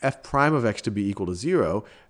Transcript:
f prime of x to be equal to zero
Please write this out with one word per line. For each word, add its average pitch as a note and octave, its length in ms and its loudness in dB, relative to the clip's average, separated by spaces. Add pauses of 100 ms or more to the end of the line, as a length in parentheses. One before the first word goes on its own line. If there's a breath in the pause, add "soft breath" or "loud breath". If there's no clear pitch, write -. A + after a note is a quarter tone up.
f - 220 -4
prime D3 320 2
of C3 100 2
x G#2+ 180 0
to A2 100 -2
be G2+ 160 0
equal G2 180 -2
to F2+ 80 -2
zero G#2 500 0 (260 loud breath)